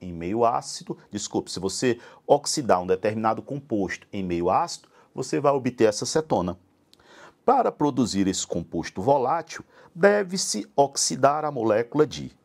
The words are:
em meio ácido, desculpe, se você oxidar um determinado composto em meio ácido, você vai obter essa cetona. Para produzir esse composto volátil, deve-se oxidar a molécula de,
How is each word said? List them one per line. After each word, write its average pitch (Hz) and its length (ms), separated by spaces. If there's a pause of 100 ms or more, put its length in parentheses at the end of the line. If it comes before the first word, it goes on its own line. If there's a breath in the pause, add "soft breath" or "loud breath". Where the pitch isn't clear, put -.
em 92 100
meio 87 320
ácido, 143 540 (140 soft breath)
desculpe, - 400
se - 80
você 113 400 (260 loud breath)
oxidar 120 560
um 90 60
determinado 110 560
composto 120 680
em 98 120
meio 87 260
ácido, 151 400 (240 soft breath)
você 139 260
vai 143 120
obter 123 380
essa 110 180
cetona. 98 500 (880 loud breath)
Para 262 280
produzir 120 520
esse 92 220
composto 85 540
volátil, 139 640 (280 soft breath)
deve-se 196 720 (120)
oxidar 139 680
a 151 80
molécula 117 560
de, - 240 (140)